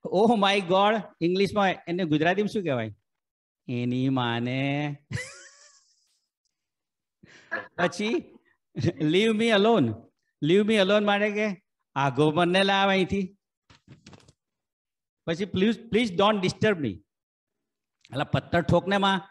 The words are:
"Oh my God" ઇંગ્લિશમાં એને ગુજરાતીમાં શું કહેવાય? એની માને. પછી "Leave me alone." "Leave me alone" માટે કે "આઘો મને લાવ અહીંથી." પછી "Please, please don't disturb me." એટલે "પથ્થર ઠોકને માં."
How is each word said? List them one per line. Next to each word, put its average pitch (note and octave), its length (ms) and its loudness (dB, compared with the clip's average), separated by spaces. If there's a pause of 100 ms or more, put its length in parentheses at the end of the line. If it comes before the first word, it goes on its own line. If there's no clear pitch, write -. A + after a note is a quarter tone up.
"Oh A3+ 280 4
my G3+ 240 2
God" G3 420 2 (200)
ઇંગ્લિશમાં F#3+ 540 0 (120)
એને F3 160 -4
ગુજરાતીમાં F3 440 0
શું G3+ 160 -6
કહેવાય? A#2+ 320 -4 (720)
એની B2 420 -2
માને. C3+ 880 -4 (2750)
પછી G#3 600 -4 (640)
"Leave F#3 340 2
me A3+ 180 0
alone." G3+ 420 4 (520)
"Leave F#3+ 180 4
me A3 120 2
alone" G3+ 300 2
માટે G3+ 260 0
કે G#3 300 -4 (340)
"આઘો C#3 360 2
મને F3 320 2
લાવ G3 260 2
અહીંથી." F#3+ 480 -2 (1900)
પછી E3 180 -4
"Please, G3+ 320 0
please A3+ 400 -2
don't G3+ 260 2
disturb F#3 380 0
me." A#2+ 120 -4 (1200)
એટલે - 120 -6
"પથ્થર E3 380 -2
ઠોકને F3 360 2
માં." F#3+ 340 0